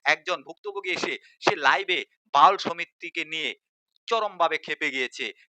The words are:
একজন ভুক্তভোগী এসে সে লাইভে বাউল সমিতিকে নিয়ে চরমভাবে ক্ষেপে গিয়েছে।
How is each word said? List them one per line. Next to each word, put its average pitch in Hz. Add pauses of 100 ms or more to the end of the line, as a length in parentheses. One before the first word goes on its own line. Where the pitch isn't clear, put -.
একজন 156
ভুক্তভোগী 196
এসে 165 (220)
সে -
লাইভে 160 (280)
বাউল 165
সমিতিকে 170
নিয়ে 156 (520)
চরমভাবে 185
ক্ষেপে 151
গিয়েছে। 127 (200)